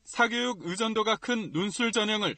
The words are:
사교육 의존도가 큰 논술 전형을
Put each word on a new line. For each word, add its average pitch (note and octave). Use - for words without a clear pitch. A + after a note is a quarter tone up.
사교육 A#3+
의존도가 G#3+
큰 A3
논술 G3+
전형을 G#3+